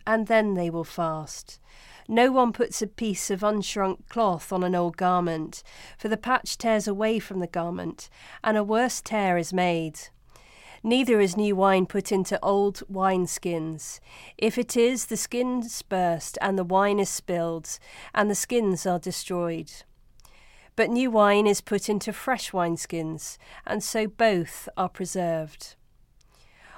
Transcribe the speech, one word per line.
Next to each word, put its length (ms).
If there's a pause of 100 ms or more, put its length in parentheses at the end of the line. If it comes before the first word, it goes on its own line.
and 220
then 260
they 160
will 140
fast. 720 (480)
No 240
one 220
puts 280
a 60
piece 420
of 140
unshrunk 680
cloth 440
on 100
an 120
old 220
garment, 680 (360)
for 100
the 80
patch 420
tears 280
away 320
from 220
the 60
garment, 640 (340)
and 140
a 80
worse 360
tear 360
is 160
made. 460 (840)
Neither 380
is 160
new 180
wine 300
put 260
into 320
old 480
wineskins. 1080 (380)
If 180
it 220
is, 280
the 100
skins 640
burst, 580
and 180
the 60
wine 340
is 120
spilled, 680 (360)
and 160
the 40
skins 520
are 120
destroyed. 720 (1080)
But 120
new 220
wine 360
is 140
put 300
into 240
fresh 380
wineskins, 840 (300)
and 180
so 220
both 720
are 120
preserved." 880 (1000)